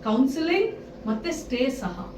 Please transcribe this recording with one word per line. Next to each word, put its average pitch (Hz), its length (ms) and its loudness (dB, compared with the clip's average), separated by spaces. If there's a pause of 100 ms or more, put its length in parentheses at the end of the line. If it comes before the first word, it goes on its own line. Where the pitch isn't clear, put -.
ಕೌನ್ಸಿಲಿಂಗ್, 311 680 4 (360)
ಮತ್ತೆ 220 240 -2
ಸ್ಟೇ 262 380 0
ಸಹ. - 480 -6